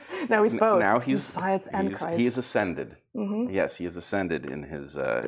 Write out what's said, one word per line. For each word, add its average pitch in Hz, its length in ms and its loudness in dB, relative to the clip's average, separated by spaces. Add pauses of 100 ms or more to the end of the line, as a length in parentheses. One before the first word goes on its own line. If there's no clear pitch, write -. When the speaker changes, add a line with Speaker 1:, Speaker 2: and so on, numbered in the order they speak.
(120)
Speaker 1:
<laughs> 349 180 -4
Now 220 140 4
he's 220 100 4
Speaker 2:
n-, 214 60 0
Speaker 1:
both. 214 200 6
Speaker 2:
now 107 200 6
he's 120 60 -6
Speaker 1:
He's 135 200 0
science 190 420 -2
and 190 220 0
Speaker 2:
he's, 98 100 -6
Speaker 1:
Christ. 170 200 -2
Speaker 2:
he 120 60 6
is 123 120 0
ascended. 101 580 -2 (200)
Speaker 1:
Mm-hmm. 214 380 -2
Speaker 2:
Yes, 90 220 0
he 87 100 -6
is 85 120 -6
ascended 85 480 -2
in 71 180 -8
his, 71 340 -10
uh, 60 300 -2